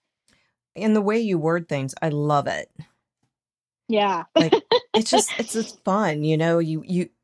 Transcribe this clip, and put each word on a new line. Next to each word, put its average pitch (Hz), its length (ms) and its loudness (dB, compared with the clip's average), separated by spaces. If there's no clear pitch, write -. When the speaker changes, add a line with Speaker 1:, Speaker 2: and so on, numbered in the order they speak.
Speaker 1:
And 214 180 2
the 214 60 2
way 214 180 0
you 202 180 0
word 165 300 -2
things, 135 340 -4
I 165 60 0
love 147 400 0
it. - 240 -6
Speaker 2:
Yeah. 202 400 0
<laughs> - 60 -12
Speaker 1:
Like, 277 180 4
it's 226 180 0
just, - 260 2
it's 226 140 -6
just - 320 -6
fun, 185 400 0
you 156 140 2
know, 170 220 2
you, 160 280 -2
you, 180 220 -2